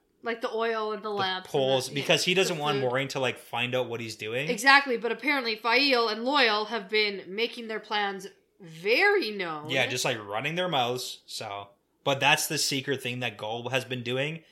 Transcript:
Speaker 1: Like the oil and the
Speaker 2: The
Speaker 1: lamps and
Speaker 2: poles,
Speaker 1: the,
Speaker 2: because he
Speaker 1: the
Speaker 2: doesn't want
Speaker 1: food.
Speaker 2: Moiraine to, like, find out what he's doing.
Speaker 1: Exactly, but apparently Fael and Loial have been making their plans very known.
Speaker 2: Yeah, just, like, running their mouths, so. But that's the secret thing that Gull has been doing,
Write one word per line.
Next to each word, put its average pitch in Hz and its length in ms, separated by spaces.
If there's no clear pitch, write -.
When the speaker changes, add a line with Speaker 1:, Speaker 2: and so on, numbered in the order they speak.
Speaker 1:
Like 233 160
the 226 120
oil 220 400
and 202 100
the 214 60
Speaker 2:
The 208 60
Speaker 1:
lamps 185 320
and - 60
Speaker 2:
poles, 131 360
Speaker 1:
the, - 60
Speaker 2:
because 151 300
he 180 100
Speaker 1:
the 185 60
Speaker 2:
doesn't 180 180
want 143 220
Speaker 1:
food. 127 100
Speaker 2:
Moiraine 135 200
to, 143 100
like, 120 180
find 123 380
out 123 120
what 117 120
he's 110 160
doing. 120 340
Speaker 1:
Exactly, 269 460
but 226 160
apparently 247 440
Fael 240 540
and 226 120
Loial 233 440
have 214 240
been 208 380
making 226 400
their 220 100
plans 202 480
very 220 720
known. 160 400
Speaker 2:
Yeah, 131 160
just, 127 180
like, 127 220
running 123 300
their 180 120
mouths, 127 580
so. 101 420
But 135 160
that's 147 300
the 156 100
secret 135 420
thing 123 200
that 117 160
Gull 117 320
has 123 160
been 127 180
doing, 135 500